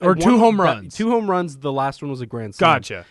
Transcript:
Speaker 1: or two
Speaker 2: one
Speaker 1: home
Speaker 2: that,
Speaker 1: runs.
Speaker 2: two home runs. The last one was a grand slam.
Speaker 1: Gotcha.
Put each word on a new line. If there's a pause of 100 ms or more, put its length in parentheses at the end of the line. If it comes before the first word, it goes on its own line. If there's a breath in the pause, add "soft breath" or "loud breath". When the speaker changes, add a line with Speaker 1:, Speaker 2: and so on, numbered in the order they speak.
(100)
Speaker 1:
or
two
Speaker 2:
one
Speaker 1:
home
Speaker 2:
that,
Speaker 1:
runs.
Speaker 2:
two
home
runs.
The
last
one
was
a
grand
slam.
Speaker 1:
Gotcha.